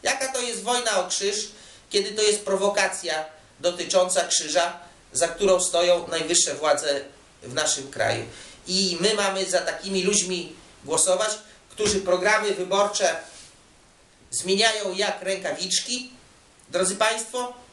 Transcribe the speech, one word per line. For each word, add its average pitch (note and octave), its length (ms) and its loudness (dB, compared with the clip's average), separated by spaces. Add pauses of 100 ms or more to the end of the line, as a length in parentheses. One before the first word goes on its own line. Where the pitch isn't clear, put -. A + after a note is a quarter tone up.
Jaka C4+ 300 -2
to B3 80 -4
jest A#3 220 -6
wojna A3+ 380 0
o - 80 -4
krzyż, G3+ 400 -2 (420)
kiedy G3+ 220 0
to G#3+ 100 0
jest G#3 180 4
prowokacja F#3+ 840 0 (360)
dotycząca F3 640 2
krzyża, E3+ 540 0 (340)
za E3 160 2
którą F#3 320 4
stoją F3 480 2
najwyższe D#3+ 460 2
władze D3 460 2 (420)
w B2+ 120 -12
naszym C#3+ 360 -2
kraju? A2+ 340 -2 (420)
I F#3 340 0
my G#3+ 140 2
mamy F#3+ 360 0
za F3+ 80 2
takimi F#3+ 440 -2
ludźmi F3+ 540 0 (280)
głosować, F#3 460 2 (400)
którzy G3 300 0
programy F#3+ 540 2
wyborcze F#3+ 640 0 (1120)
zmieniają G3+ 640 2
jak G3 280 -2
rękawiczki, F#3 880 -4 (580)
drodzy F#3 280 0
państwo A3+ 580 -2 (180)